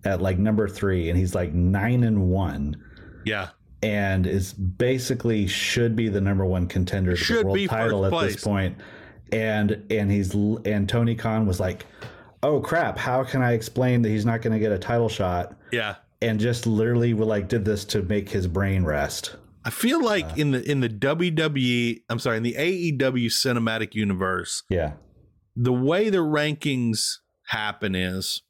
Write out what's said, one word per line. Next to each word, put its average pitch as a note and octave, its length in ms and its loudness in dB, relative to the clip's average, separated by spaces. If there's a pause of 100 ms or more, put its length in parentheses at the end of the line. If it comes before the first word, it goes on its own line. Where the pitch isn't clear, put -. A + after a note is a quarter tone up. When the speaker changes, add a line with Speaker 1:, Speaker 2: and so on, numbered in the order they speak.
Speaker 1:
at, G2 180 0
like, F#2+ 160 2
number G#2+ 300 2
three, F#2 420 0
and F2 80 2
he's, F2+ 160 2
like, F2+ 200 -2
nine G2 500 2
and G#2 260 2
one. D2+ 460 -2 (480)
Speaker 2:
Yeah. G2+ 260 -4 (320)
Speaker 1:
And G2 460 2
is F#2+ 260 -2
basically A#2 960 0
should A#2 480 0
be A2+ 140 0
the G2+ 100 0
number F#2+ 260 2
one F#2 220 2
contender F2+ 440 0
to F2+ 60 2
Speaker 2:
Should A3+ 220 0
Speaker 1:
the G#3 60 2
world F#2+ 100 2
Speaker 2:
be G3 120 0
Speaker 1:
title A2 360 0
Speaker 2:
first G2 120 2
Speaker 1:
at - 120 0
this F#2+ 80 -2
Speaker 2:
place. - 80 -12
Speaker 1:
point. F#2+ 320 0 (560)
And, G#2+ 580 0
and G#2 220 2
he's G2+ 240 0
l-, G#2 300 2
and G#2 220 0
Tony A#2 280 2
Khan A2 320 0
was F#2 120 0
like, F#2 260 -4 (580)
"Oh C#3+ 160 2
crap, C#3+ 380 -2
how C3 260 0
can C3 180 -2
I B2 120 2
explain B2 500 0
that A2 60 2
he's G#2+ 160 0
not A2+ 160 0
gonna A2+ 180 0
get G#2+ 120 2
a G2 60 0
title A#2 320 0
shot?" F2+ 480 -2 (140)
Speaker 2:
Yeah. G#2+ 240 -2 (260)
Speaker 1:
And A2 180 0
just A#2 280 0
literally, A#2 460 2
like, G#2+ 360 0
did A2 160 0
this G#2 200 0
to G#2 180 -2
make G2+ 260 -2
his F#2 180 -2
brain F#2+ 360 0
rest. D2 520 -4 (300)
Speaker 2:
I A2+ 40 -4
feel C4+ 340 0
like G#3 220 0
Speaker 1:
Uh, D#2+ 120 -10
Speaker 2:
in D3 140 2
the, B2+ 200 0
in C#3+ 100 2
the A#2 80 2
W D3 420 0
W D3+ 340 0
E, A#2+ 440 0
I'm A2+ 100 -2
sorry, A#2 180 0
in A2 60 -2
the A#2+ 140 -2
A D#3+ 120 0
E F3 220 0
W B2+ 380 0
cinematic A2+ 680 -2
universe, F#2 720 -2
Speaker 1:
Yeah. D#2+ 240 0 (640)
Speaker 2:
the A#2+ 160 2
way E3 360 2
the G3 100 2
rankings D3 1000 0 (300)
happen G#2+ 480 -4
is F#2 540 -4